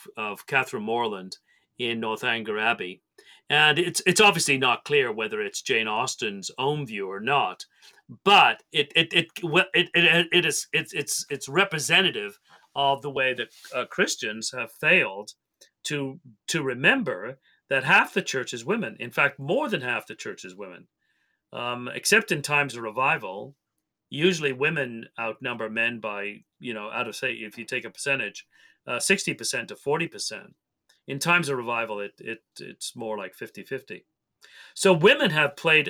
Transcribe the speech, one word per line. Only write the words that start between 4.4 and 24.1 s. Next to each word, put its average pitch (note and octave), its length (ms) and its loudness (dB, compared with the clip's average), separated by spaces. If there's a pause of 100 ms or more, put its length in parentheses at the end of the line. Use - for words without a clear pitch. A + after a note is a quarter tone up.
not B2+ 260 2
clear C#3 260 2
whether G#2+ 300 -4
it's G2+ 220 -4
Jane A2+ 260 0
Austen's G#2+ 680 -4
own C#3+ 280 0
view G2+ 240 -6
or G2 120 -8
not, A#2 420 0 (640)
but E3 360 8 (120)
it, D3 200 0
it, E3 200 2
it, E3 140 2 (140)
well, E3+ 220 4 (100)
it, F3 200 2
it, E3+ 400 6
it F3 120 4
is, - 280 -2
it's, D#3 180 -2
it's, - 380 -4
it's C#3+ 180 -6
representative D3 920 0 (340)
of C#3 260 2
the D3 80 -8
way C3 240 2
that, B2 140 -6 (260)
uh, B2 120 -2
Christians A2+ 640 -4
have B2 180 -8
failed A#2+ 640 0 (540)
to, C#3 340 -6 (280)
to D#3+ 140 -2
remember C3+ 800 0 (300)
that C3+ 160 0
half G3 280 6
the G3 80 0
church C3 320 -4
is A#2 120 -10
women. A#2 340 -4
In A#2+ 120 -8
fact, C#3+ 280 2
more A3 300 -2
than F#3+ 100 -2
half B2 280 -4
the G#2+ 80 -12
church - 280 -12
is F#2 100 -16
women, F#2 360 -16 (640)
um, A#2+ 400 -6
except G#3 400 -2
in D3+ 80 -4
times C#3+ 340 -2
of A#2 80 -10
revival. A#2+ 720 -4 (540)
Usually D3+ 420 0